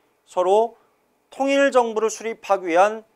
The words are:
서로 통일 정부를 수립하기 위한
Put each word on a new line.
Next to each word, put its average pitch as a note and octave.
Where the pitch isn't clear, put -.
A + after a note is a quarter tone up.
서로 G3+
통일 C#4
정부를 A3+
수립하기 G3+
위한 G3+